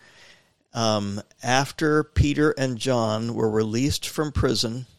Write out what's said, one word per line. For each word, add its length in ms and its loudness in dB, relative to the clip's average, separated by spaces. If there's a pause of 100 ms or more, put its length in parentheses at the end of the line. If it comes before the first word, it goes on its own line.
(720)
um, 480 0 (220)
after 600 0
Peter 480 2
and 260 -2
John 560 0
were 160 0
released 560 0
from 240 -4
prison 560 -2 (120)